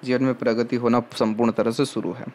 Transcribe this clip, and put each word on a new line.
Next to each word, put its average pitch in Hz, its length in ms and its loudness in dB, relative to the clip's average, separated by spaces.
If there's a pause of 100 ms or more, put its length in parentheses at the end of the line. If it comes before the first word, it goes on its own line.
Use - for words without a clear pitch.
जीवन 127 200 2
में 131 100 2
प्रगति 120 420 0
होना 120 260 2 (100)
संपूर्ण 110 400 0
तरह 110 180 0
से 135 140 0
शुरू 104 280 -4
है। 82 220 -10